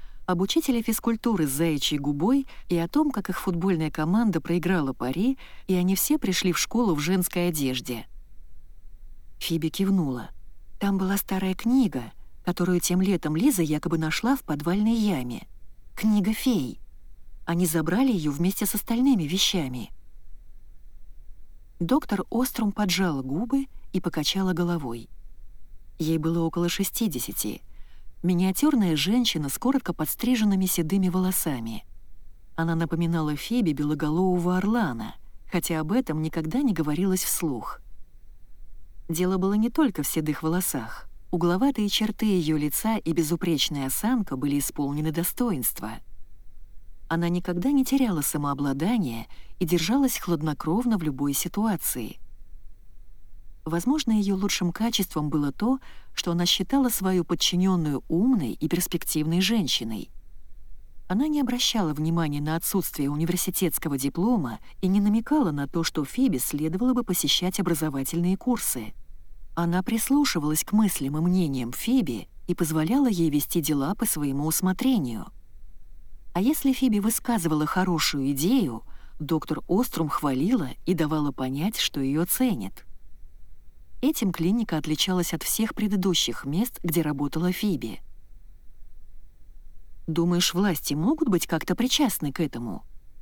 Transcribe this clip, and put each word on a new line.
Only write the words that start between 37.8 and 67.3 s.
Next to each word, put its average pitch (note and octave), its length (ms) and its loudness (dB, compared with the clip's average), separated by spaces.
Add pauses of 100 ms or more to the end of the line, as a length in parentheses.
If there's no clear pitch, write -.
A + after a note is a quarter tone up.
Дело F3+ 300 2
было G3 160 2
не G#3+ 160 4
только C#4 320 2
в C#3+ 40 -2
седых D3+ 360 -2
волосах. D#3+ 640 -2 (220)
Угловатые F#3+ 580 2
черты G#3+ 380 0
ее E3 300 4
лица D3+ 400 0
и - 160 -2
безупречная D3+ 760 0
осанка G#3+ 500 0
были C#3+ 220 0
исполнены D3 520 -2
достоинства. F3 800 0 (1160)
Она E3+ 200 2
никогда F3 440 0
не C4+ 120 6
теряла A#3+ 380 2
самообладания C#3+ 1040 0 (320)
и F3+ 60 2
держалась G#3 540 4
хладнокровно E3+ 800 2
в F3 60 0
любой C#3+ 320 0
ситуации. F3+ 840 -2 (1500)
Возможно, A3+ 480 2
ее G3+ 240 2
лучшим F#3+ 360 0
качеством G3 580 -2
было D3 220 0
то, B3+ 260 0 (360)
что - 180 -2
она F3 140 2
считала B3+ 420 2
свою F#3 360 2
подчиненную F3 840 2
умной F3 440 4
и - 160 -2
перспективной E3 720 0
женщиной. D#3 680 0 (1000)
Она A#3+ 200 2
не D4 120 2
обращала A3+ 520 2
внимания D#3 480 0
на D#3 160 0
отсутствие D3+ 540 0
университетского D#3 880 0
диплома D3 600 0 (220)
и F#3 80 2
не G3 120 6
намекала A3 500 4
на C#3+ 180 -2
то, E3 160 0
что D3+ 200 -2
Фиби A3+ 340 2
следовало E3 560 0
бы A#3 100 0
посещать F3+ 560 0